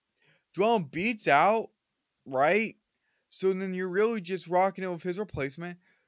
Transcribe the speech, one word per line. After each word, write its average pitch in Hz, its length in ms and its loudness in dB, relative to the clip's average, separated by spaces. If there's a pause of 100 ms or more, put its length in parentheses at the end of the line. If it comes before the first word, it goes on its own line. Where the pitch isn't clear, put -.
(540)
Joel 214 260 2
Embiid's 175 480 -4
out, 180 400 4 (560)
right? 156 520 2 (520)
So 190 240 -2
then 190 220 -4
you're 185 140 -4
really 214 340 0
just 175 240 -8
rocking 185 360 0
it 185 80 -6
with 170 120 -8
his 180 160 -6
replacement, 170 600 -8 (300)